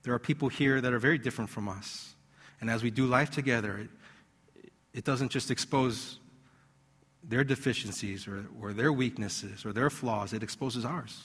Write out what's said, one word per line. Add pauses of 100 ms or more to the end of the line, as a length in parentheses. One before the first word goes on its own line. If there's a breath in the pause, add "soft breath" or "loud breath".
There
are
people
here
that
are
very
different
from
us. (460 loud breath)
And
as
we
do
life
together,
it, (240)
it
doesn't
just
expose (1040 soft breath)
their
deficiencies
or, (140)
or
their
weaknesses
or
their
flaws,
it
exposes
ours.